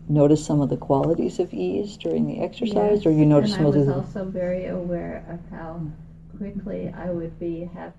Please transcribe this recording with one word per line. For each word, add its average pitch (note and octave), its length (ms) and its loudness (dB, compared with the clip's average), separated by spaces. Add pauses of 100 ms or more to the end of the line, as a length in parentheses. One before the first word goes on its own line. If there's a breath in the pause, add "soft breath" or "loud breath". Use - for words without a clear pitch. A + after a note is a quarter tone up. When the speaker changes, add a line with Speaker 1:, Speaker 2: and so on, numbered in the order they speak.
Speaker 1:
notice D3 380 6
some D3 160 2
of C3+ 80 2
the C3+ 80 -2
qualities D3 640 0
of F3+ 160 -2
ease G3 420 -4
during D#3+ 300 0
the - 160 -4
exercise, G#3 560 0
Speaker 2:
Yes. F#3+ 80 -2
Speaker 1:
or D#3+ 60 6
you D3+ 120 6
noticed D3+ 320 6
Speaker 2:
And D#3+ 60 0
I D3+ 80 4
was C#3 60 4
Speaker 1:
mostly C#3 180 4
the C#3 40 -2
Speaker 2:
also F#3+ 280 -6
very F#3 400 -2
aware F3 640 -6
of F3 100 -10 (180)
how E3 220 -10 (560)
quickly F#3+ 580 -8
I F3 140 -8
would E3 320 -6
be, E3+ 320 -6
have F3 260 -14